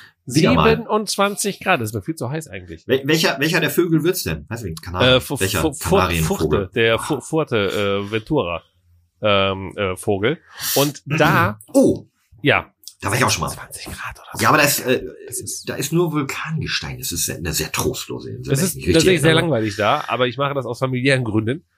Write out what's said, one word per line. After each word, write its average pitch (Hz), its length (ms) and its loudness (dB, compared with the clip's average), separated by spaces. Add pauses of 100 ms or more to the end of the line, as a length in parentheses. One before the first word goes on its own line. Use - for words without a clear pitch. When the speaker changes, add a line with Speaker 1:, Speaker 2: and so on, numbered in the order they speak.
(260)
Speaker 1:
Wieder 156 260 4
mal. - 240 6
Speaker 2:
Siebenundzwanzig 208 840 -2
Grad, 180 200 2
das 107 100 -4
ist 113 40 -8
mir 107 80 -4
viel 160 120 -6
zu 120 160 -6
heiß 151 180 -8
eigentlich. 90 380 -14
Speaker 1:
Wel-, 131 200 2
welcher, 165 340 2
welcher 160 200 2
der 147 100 0
Vögel 160 340 2
wird's 185 200 0
denn? 76 240 -4
Weiß 113 140 -8
ich 95 80 -6
nicht, 80 120 -12
Kanaren. 123 340 4
Speaker 2:
Äh, 123 40 4
Fu-, 135 200 -4
Speaker 1:
Welcher 90 220 0
Speaker 2:
Fu-, 156 100 2
Fu-, - 240 0
Speaker 1:
Kanarienvogel? 165 720 2
Speaker 2:
Fuchte, - 80 -12
der 113 240 4
Fu-, 131 220 -4
Fuerte, 101 840 0
äh, 104 60 -10
Ventura, 107 500 -2 (600)
ähm, 98 540 2
äh, 92 200 -2
Vogel. 107 420 0 (380)
Und 143 300 0
da 156 520 2 (140)
Speaker 1:
Oh! 220 320 4 (380)
Speaker 2:
Ja. 113 300 2 (280)
Speaker 1:
Da 101 80 -4
war 104 80 0
ich 127 80 2
auch 104 60 2
schon - 120 -2
mal. 65 80 -4
Speaker 2:
Zwanzig - 360 -14
Grad - 300 -12
oder - 180 -20
so. 104 80 -4
Speaker 1:
Ja, 113 80 4
aber 147 80 2
da 147 60 4
ist, - 160 2
äh, 123 220 0 (240)
Speaker 2:
Das - 140 -8
ist - 280 -12
Speaker 1:
da 113 60 -6
ist - 180 -6
nur 170 200 2
Vulkangestein. 135 840 -6
Das 64 140 -8
ist 82 180 -2
eine - 240 -6
sehr - 180 -4
trostlose - 580 -6
Insel, 127 200 -8
Speaker 2:
Das 135 100 2
Speaker 1:
wenn 175 60 0
Speaker 2:
ist - 60 0
Speaker 1:
ich 135 40 -8
mich 135 100 -8
richtig 165 80 4
Speaker 2:
tatsächlich 165 280 4
sehr 160 80 4
Speaker 1:
erinnere. 160 200 2
Speaker 2:
langweilig 110 260 -2
da, 113 320 2
aber 120 180 0
ich 120 100 -4
mache 139 180 -2
das 131 120 -4
aus 120 120 -6
familiären 127 460 0
Gründen, 110 400 0 (140)